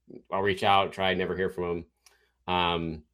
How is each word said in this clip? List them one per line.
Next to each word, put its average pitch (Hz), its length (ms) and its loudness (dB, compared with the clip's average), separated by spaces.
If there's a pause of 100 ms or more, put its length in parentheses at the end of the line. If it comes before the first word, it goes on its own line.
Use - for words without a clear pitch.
(320)
I'll 98 120 -2
reach 98 200 0
out, 98 300 4
try, 95 220 0
never 90 200 -2
hear 92 140 -2
from 90 140 -6
him." - 880 -8
Um, 85 500 0 (100)